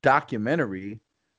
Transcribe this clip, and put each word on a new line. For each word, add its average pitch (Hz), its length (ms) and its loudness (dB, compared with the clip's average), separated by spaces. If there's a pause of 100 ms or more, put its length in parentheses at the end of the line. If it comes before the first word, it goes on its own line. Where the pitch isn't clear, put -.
documentary 113 960 0 (380)